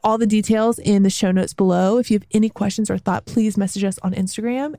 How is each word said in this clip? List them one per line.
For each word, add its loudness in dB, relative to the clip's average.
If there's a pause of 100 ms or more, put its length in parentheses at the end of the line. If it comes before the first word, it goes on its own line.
all 2
the 2
details 2
in 4
the 4
show 0
notes 0
below. 2
If 0
you 4
have -4
any 2
questions -4
or -2
thought, -4
please 0
message -2
us -4
on -2
Instagram -4